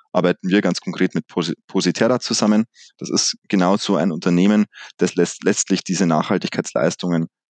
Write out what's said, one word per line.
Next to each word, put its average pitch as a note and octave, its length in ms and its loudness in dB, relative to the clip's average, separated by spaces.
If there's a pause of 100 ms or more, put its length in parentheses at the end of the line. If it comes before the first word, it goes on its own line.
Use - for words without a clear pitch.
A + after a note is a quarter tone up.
(120)
arbeiten F2+ 360 0
wir G#3 120 4
ganz F2 200 0
konkret - 340 -2
mit - 140 -6
Posi-, D#2+ 260 -4 (140)
Positerra G#2 500 0
zusammen. G#2+ 460 2 (340)
Das - 120 -10
ist - 260 -2 (120)
genau F#2+ 280 2
so G2+ 200 -2
ein F2 140 0
Unternehmen, F#2+ 560 2 (300)
das - 180 -2
letzt-, F2 300 -2
letztlich F#2+ 400 0
diese F#2 220 0
Nachhaltigkeitsleistungen E2 1200 -2 (240)